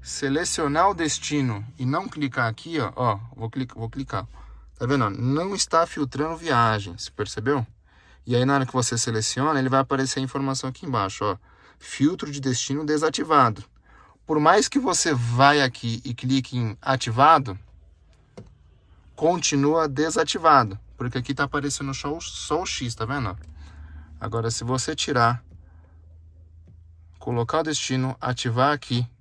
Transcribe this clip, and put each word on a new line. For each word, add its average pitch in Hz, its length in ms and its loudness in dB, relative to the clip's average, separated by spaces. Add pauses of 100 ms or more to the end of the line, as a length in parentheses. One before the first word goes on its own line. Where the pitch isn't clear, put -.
selecionar 151 800 0
o 202 60 2
destino 143 680 -2 (140)
e 127 60 -6
não 156 240 -2
clicar 135 400 -2
aqui, 156 320 -6
ó, 110 160 -2
ó, 113 220 0 (180)
vou 110 140 -8
clicar, 127 260 -8
vou 113 140 -8
clicar. 131 360 -8 (520)
Tá 120 80 -2
vendo, 131 180 2
ó? 101 60 0
"Não 143 440 -2
está 165 320 2
filtrando 151 500 -4
viagens", 113 760 0
percebeu? 113 560 -2 (600)
E 123 80 -2
aí, 120 100 4
na 139 100 4
hora 135 120 2
que - 60 -14
você 123 240 0
seleciona, 123 640 0
ele 131 100 0
vai 135 120 4
aparecer 135 400 0
a - 20 -2
informação 135 480 -4
aqui - 160 -12
embaixo, 107 380 -2
ó. 98 120 0 (420)
"Filtro 151 520 -2
de 143 100 -8
destino 135 460 -2
desativado." 151 760 2 (640)
Por 156 140 2
mais 185 280 6
que - 100 0
você 180 340 0
vá 131 520 6
aqui 117 400 -4
e 127 100 -6
clique 131 420 -2
em 113 240 -2
ativado, 131 760 4 (1600)
continua 156 720 2
desativado, 151 920 4 (180)
porque 123 220 -4
aqui 131 160 -4
tá 143 100 0
aparecendo 139 500 -4
só 143 220 -6
o, 170 40 -10
só - 420 -4
o 190 40 -6
X, 120 280 -6
tá 113 100 -6
vendo? 117 320 -4 (840)
Agora, 110 300 -4
se 117 140 -6
você 127 300 -2
tirar, 120 480 2 (1800)
colocar 120 420 -2
o - 20 0
destino, 131 580 -2
ativar 127 520 0
aqui 123 340 -2 (140)